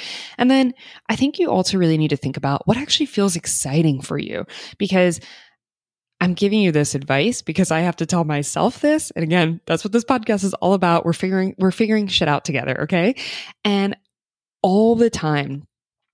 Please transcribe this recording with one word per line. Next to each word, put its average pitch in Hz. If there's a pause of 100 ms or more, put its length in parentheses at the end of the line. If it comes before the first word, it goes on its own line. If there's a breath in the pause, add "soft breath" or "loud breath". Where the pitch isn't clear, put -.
(380 loud breath)
And 247
then 262 (340 loud breath)
I 220
think 277
you 349
also 185
really 165
need 156
to 147
think 135
about 139
what 214
actually 294
feels 196
exciting 147
for 151
you, - (340 loud breath)
because 180 (1040 loud breath)
I'm 180
giving 202
you 190
this 147
advice 143
because 170
I 160
have 175
to 160
tell 175
myself 151
this. 302
And 165
again, 165
that's 165
what 196
this 226
podcast 220
is 190
all 185
about. 175
We're 170
figuring, 190
we're 190
figuring 214
shit 180
out 143
together. 135
Okay. 180 (480 loud breath)
And 202 (680)
all 214
the 233
time 143 (480)